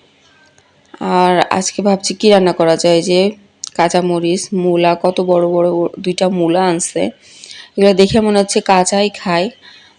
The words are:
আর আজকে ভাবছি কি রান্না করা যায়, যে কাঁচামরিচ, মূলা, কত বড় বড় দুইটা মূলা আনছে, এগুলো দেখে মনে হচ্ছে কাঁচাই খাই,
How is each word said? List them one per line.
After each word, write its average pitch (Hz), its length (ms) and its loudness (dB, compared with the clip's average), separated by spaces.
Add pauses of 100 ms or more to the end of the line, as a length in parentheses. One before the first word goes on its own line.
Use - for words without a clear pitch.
(1000)
আর 180 400 2 (100)
আজকে 185 320 -4
ভাবছি 196 320 -2
কি 214 160 2
রান্না 190 220 4
করা 165 240 2
যায়, 170 260 2
যে 185 280 0 (440)
কাঁচামরিচ, 175 680 0 (120)
মূলা, 175 480 2
কত 185 180 0
বড় 175 280 0
বড় 175 400 0 (120)
দুইটা 185 280 -2
মূলা 180 360 0
আনছে, 175 360 -2 (760)
এগুলো 202 180 4
দেখে 196 260 2
মনে 214 180 0
হচ্ছে 202 220 0
কাঁচাই 202 480 0
খাই, 185 420 -4 (480)